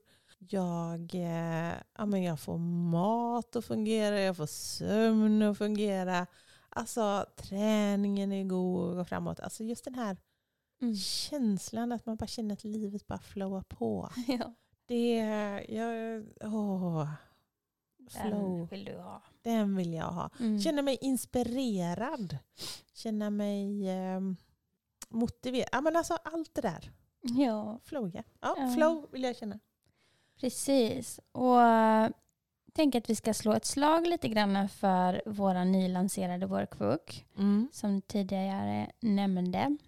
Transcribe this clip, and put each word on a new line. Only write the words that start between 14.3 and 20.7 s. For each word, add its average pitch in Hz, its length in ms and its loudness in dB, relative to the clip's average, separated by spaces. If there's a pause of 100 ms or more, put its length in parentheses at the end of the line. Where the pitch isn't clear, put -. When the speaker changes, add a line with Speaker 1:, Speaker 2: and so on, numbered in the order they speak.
Speaker 1:
Det, 240 280 2 (540)
jag, 226 560 -4 (160)
åh. 185 680 0 (920)
Speaker 2:
Den 254 320 -6
Speaker 1:
Flow. 185 400 -2
Speaker 2:
vill 196 140 -10
du - 140 -10
ha. 180 240 -16 (200)
Speaker 1:
Den 214 340 2
vill 170 180 0
jag 160 160 -4
ha. 175 200 -4 (100)
Speaker 2:
Mm. 214 200 2
Speaker 1:
Känna 285 220 2